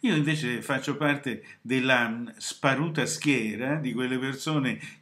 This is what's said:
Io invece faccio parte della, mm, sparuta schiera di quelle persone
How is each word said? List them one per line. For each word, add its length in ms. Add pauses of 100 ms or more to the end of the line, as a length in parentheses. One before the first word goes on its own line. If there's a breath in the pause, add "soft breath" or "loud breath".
Io 140
invece 460
faccio 340
parte 480 (160 loud breath)
della, 480
mm, 200 (100)
sparuta 680
schiera 680
di 160
quelle 260
persone 600 (220 loud breath)